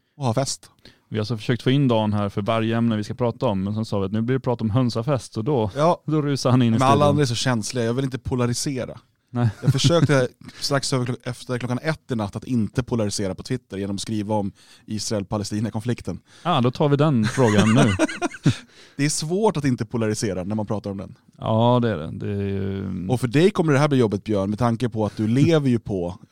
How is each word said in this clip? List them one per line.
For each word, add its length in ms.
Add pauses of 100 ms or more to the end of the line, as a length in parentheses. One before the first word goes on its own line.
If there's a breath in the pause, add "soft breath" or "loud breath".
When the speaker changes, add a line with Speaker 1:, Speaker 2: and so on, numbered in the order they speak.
(160)
Speaker 1:
och 80
har 100
fest. 360 (380 soft breath)
Speaker 2:
Vi 80
har 40
alltså 160
försökt 260
få 80
in 180
Dan 240
här 160
för 140
varje 340
ämne 200
vi 80
ska 100
prata 320
om, 180
men 100
sen 100
sa 140
vi 80
att 60
nu 100
blir 140
det 40
prat 200
om 100
hönsafest, 640
och 80
då, 320
Speaker 1:
Ja. 300
Speaker 2:
då 160
rusar 280
han 120
in 60
i 20
Speaker 1:
Men 120
alla 120
Speaker 2:
studion. 140
Speaker 1:
andra 140
är 40
så 80
känsliga, 500
jag 100
vill 100
inte 140
polarisera. 800 (320)
Speaker 2:
Nej. 180 (140)
Speaker 1:
Jag 100
försökte 560 (140)
<laughs> 180
strax 320
över 140
klock-, 220
efter 300
klockan 240
ett 280
i 40
natt 220
att 80
inte 380
polarisera 520
på 80
Twitter 340
genom 200
att 60
skriva 320
om 180 (340 soft breath)
Israel-Palestina-konflikten. 1300 (220 soft breath)
Speaker 2:
Ah, 180
då 100
tar 180
vi 80
den 280
frågan 500
nu. 260
Speaker 1:
<laughs> 60 (920 loud breath)
Det 80
är 40
svårt 480
att 80
inte 200
polarisera 600
när 100
man 120
pratar 240
om 60
den. 180 (240)
Speaker 2:
Ja, 440
det 80
är 60
det. 160
Det 160
är 200
ju 600
Speaker 1:
Och 120
för 80
dig 220
kommer 220
det 60
här 100
bli 100
jobbigt, 260
Björn, 260
med 80
tanke 300
på 180
att 100
du 120
lever 400
ju 100
på 400 (140)